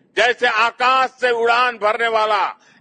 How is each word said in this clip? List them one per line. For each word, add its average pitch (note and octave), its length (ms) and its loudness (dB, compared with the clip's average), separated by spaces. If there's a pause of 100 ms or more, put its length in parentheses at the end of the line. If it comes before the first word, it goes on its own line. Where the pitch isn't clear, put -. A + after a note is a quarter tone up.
(160)
जैसे A#3 300 0
आकाश B3 640 0
से B3 200 -4
उड़ान A#3 480 0
भरने A3+ 300 -2
वाला G#3+ 480 -2 (240)